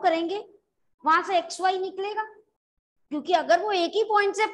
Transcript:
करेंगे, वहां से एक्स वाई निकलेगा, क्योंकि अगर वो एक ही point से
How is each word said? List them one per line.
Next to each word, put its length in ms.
करेंगे, 360
वहां 200
से 140
एक्स 220
वाई 180
निकलेगा, 440
क्योंकि 200
अगर 300
वो 100
एक 220
ही 100
point 320
से 180